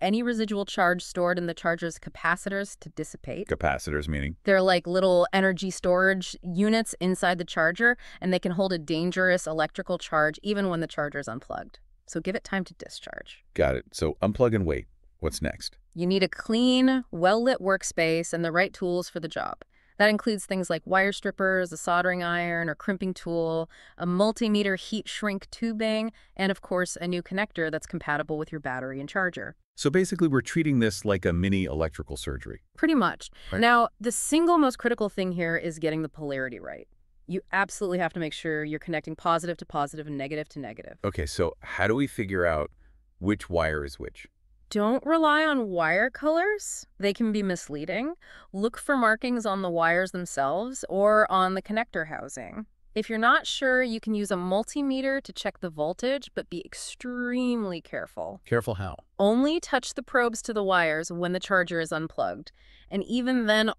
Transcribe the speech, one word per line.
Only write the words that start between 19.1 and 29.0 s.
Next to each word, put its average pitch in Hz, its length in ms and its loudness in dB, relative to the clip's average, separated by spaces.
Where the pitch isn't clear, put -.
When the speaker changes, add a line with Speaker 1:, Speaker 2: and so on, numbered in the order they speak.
Speaker 1:
the 160 100 -6
job. - 340 -8
That 208 120 6
includes 208 340 0
things 185 240 -2
like 160 160 -2
wire 190 280 4
strippers, 185 600 0
a 160 40 -10
soldering 180 460 0
iron 170 460 -2
or 151 60 -4
crimping 190 400 -4
tool, 165 560 -2
a - 80 -6
multimeter 208 720 2
heat - 320 -8
shrink 196 420 -4
tubing, 220 600 -2
and 190 140 2
of 190 100 -4
course, 180 400 -2
a 170 60 -4
new 175 160 -2
connector 185 480 -2
that's 156 160 -4
compatible 151 500 -4
with 151 140 -6
your 156 100 -8
battery 131 400 -6